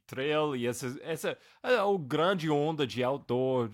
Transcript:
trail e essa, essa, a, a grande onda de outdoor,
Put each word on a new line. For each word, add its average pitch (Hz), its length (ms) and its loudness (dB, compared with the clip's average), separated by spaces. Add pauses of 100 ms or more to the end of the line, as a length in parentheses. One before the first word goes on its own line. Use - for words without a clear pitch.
trail 151 480 0
e 120 100 -2
essa, 123 380 -4
essa, 160 340 -6 (240)
a, 247 200 2
a 202 180 2
grande 156 500 0
onda 147 380 2
de 113 160 -2
outdoor, 127 720 0